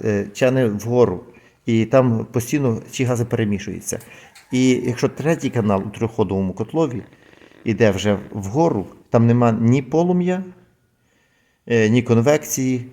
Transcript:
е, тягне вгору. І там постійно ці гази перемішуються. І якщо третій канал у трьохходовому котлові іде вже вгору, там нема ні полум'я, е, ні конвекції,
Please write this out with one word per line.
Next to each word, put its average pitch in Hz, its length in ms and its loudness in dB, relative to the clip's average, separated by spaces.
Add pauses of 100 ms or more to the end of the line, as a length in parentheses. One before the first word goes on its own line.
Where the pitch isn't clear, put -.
е, 101 180 0
тягне 127 420 0
вгору. 107 580 0 (420)
І 113 200 2
там 123 460 2
постійно 120 500 -2 (100)
ці 135 120 -4
гази 120 220 0
перемішуються. 104 720 -4 (520)
І 127 180 2
якщо 123 400 0
третій 139 400 -4
канал 101 360 0
у 107 40 -10
трьохходовому 95 640 -2
котлові 120 500 -4 (600)
іде 110 280 2
вже 98 260 0 (140)
вгору, 110 560 -2 (220)
там 117 180 4
нема 117 240 4
ні 117 300 2
полум'я, 180 640 0 (1200)
е, 113 220 2
ні 123 120 4
конвекції, 127 920 0